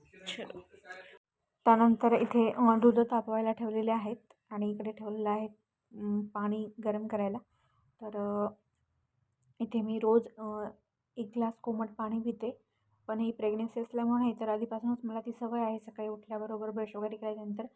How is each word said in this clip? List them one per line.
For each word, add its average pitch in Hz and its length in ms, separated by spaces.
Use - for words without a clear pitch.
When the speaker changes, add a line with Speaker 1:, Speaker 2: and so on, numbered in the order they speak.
Speaker 1:
चलो. - 320
Speaker 2:
त्यानंतर 226 560
इथे, 233 300
अ, 247 100
दूध 226 380
तापवायला 226 520
ठेवलेले 220 400
आहेत 226 240
आणि 208 220
इकडे 214 200
ठेवलेलं 214 380
आहे, 214 180
अं, 208 280
पाणी 208 480
गरम 214 220
करायला. 202 300
तर, 214 140
अ, 208 320
इथे 226 220
मी 220 180
रोज, 226 280
अ, 214 320
एक 214 180
ग्लास 233 260
कोमट 220 360
पाणी 220 220
पिते, 226 420
पण 220 120
ही 226 120
प्रेग्नन्सी 220 480
असल्यामुळे 233 440
नाही, 233 160
तर 220 100
आधीपासूनच 226 540
मला 226 160
ती 233 120
सवय 233 300
आहे, 220 180
सकाळी 220 300
उठल्याबरोबर 214 600
ब्रश 214 260
वगैरे 214 200
केल्यानंतर 214 500